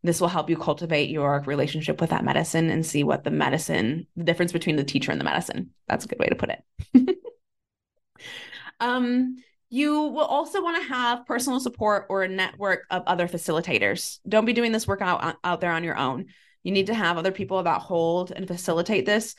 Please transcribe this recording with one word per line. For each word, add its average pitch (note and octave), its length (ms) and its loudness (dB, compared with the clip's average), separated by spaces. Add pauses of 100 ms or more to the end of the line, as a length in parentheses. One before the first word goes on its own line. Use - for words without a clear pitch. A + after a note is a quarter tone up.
This E3+ 180 2
will - 80 4
help D#3+ 200 -2
you E3 80 2
cultivate D#3 540 0
your C#3+ 360 0
relationship D3+ 540 -2
with E3 100 2
that - 140 0
medicine E3 460 2
and D#3+ 140 0
see D3 200 0
what C#3+ 180 0
the C#3+ 80 -4
medicine, D3 760 0 (100)
the E3+ 80 -6
difference E3 280 2
between E3 240 0
the C#3+ 80 2
teacher - 280 -2
and - 80 -2
the - 60 -4
medicine. - 440 -4 (160)
That's - 200 -2
a - 20 -16
good - 100 -6
way - 100 2
to - 80 2
put - 140 -4
it. - 720 2
<laughs> - 40 -20 (1600)
Um, B3 540 2 (320)
you D4 240 0
will D4+ 320 2
also E4 380 0
wanna E4+ 200 -2
have B3 440 -2
personal B3+ 340 -2
support G#3+ 480 0
or F#3+ 140 0
a F#3 60 0
network F#3+ 600 -2
of F#3 160 0
other F3 220 2
facilitators. D#3 960 0
Don't A3 200 4
be A#3 80 2
doing A#3 180 2
this A3 160 -2
work G3 140 -2
out, F3+ 420 0
out F3 160 0
there F3 120 0
on E3 120 0
your E3 140 -2
own. C3 300 -2 (340)
You F3+ 100 -2
need G3 140 4
to G#3+ 80 -2
have F3 240 2
other F3+ 120 0
people F#3+ 320 -2
that F3 200 0
hold F3 500 0
and F#3+ 140 -8
facilitate F3 580 0
this. A3 340 0